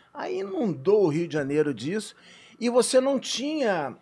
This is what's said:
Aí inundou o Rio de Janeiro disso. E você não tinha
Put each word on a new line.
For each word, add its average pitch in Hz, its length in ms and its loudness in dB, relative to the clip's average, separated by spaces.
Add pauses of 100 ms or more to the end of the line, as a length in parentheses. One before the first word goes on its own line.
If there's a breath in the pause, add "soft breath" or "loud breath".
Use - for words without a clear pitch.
(140)
Aí 370 260 -6
inundou 214 640 2
o 165 40 4
Rio 165 180 0
de 143 80 -6
Janeiro 147 400 0
disso. 165 400 -6 (460 loud breath)
E 226 80 0
você 247 320 4
não 269 180 2
tinha 220 840 -2